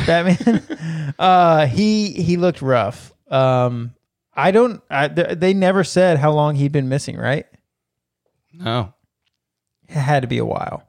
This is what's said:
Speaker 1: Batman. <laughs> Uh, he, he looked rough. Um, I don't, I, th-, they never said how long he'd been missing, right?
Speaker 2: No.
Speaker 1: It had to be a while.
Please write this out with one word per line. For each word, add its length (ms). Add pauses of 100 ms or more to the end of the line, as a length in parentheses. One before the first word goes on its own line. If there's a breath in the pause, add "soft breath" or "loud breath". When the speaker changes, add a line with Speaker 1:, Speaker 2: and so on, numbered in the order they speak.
Speaker 1:
Batman. 600
<laughs> 520
Uh, 480
he, 440
he 260
looked 260
rough. 500 (160)
Um, 640 (420)
I 160
don't, 380
I, 180
th-, 300
they 160
never 300
said 340
how 140
long 240
he'd 160
been 180
missing, 280
right? 280 (1040)
Speaker 2:
No. 420 (920)
Speaker 1:
It 60
had 300
to 40
be 120
a 60
while. 420